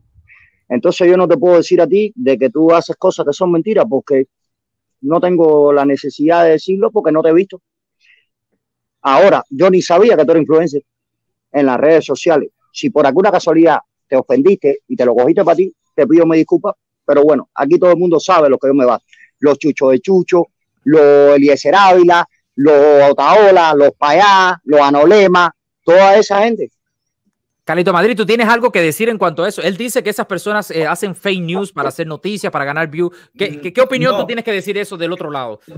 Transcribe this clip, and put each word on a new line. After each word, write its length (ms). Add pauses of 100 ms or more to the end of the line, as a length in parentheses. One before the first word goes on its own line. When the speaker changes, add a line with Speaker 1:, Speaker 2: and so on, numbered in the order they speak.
(680)
Speaker 1:
Entonces 400
yo 80
no 120
te 80
puedo 200
decir 240
a 60
ti 280
de 240
que 120
tú 220
haces 240
cosas 300
que 60
son 200
mentiras 360
porque 380 (760)
no 180
tengo 520
la 120
necesidad 600
de 80
decirlo 380
porque 220
no 100
te 80
he 40
visto. 260 (1400)
Ahora, 480
yo 180
ni 140
sabía 340
que 80
tú 60
eres 120
influencer 400 (680)
en 140
las 120
redes 280
sociales. 440 (220)
Si 160
por 180
alguna 240
casualidad 480 (300)
te 80
ofendiste 600 (100)
y 80
te 80
lo 100
cogiste 300
para 120
ti, 180 (200)
te 120
pido 180
mil 140
disculpas. 360 (300)
Pero 180
bueno, 320
aquí 240
todo 120
el 80
mundo 200
sabe 300
lo 100
que 100
yo 60
me 120
baso. 180 (360)
Los 180
Chucho 320
de 100
Chucho, 460 (380)
los 520
Eliezer 380
Ávila, 520 (300)
los 540
Otaola, 640
los 180
Payá, 720
los 160
Anolema, 760 (300)
toda 320
esa 260
gente. 280 (960)
Speaker 2:
Carlito 300
Madrid, 200
¿tú 120
tienes 220
algo 220
que 120
decir 260
en 80
cuanto 260
a 60
eso? 140
Él 160
dice 240
que 80
esas 160
personas, 440
eh, 160
hacen 280
fake 280
news 300
para 160
hacer 180
noticias, 460
para 140
ganar 240
views. 200 (260)
¿Qué, 160
Speaker 3:
Mm, 100
Speaker 2:
qué, 100
qué 80
opinión 320
Speaker 3:
no. 80
Speaker 2:
tú 60
tienes 180
que 80
decir 220
de 80
eso 160
del 140
otro 180
lado? 300 (180)